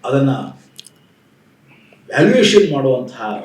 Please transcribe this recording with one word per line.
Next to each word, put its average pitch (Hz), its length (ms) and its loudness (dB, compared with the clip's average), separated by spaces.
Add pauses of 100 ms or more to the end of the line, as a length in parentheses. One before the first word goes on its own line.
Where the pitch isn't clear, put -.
ಅದನ್ನ 139 240 0 (1800)
ವ್ಯಾಲ್ಯೂಯೇಷನ್ 202 640 2
ಮಾಡುವಂತಹ 123 600 -4 (120)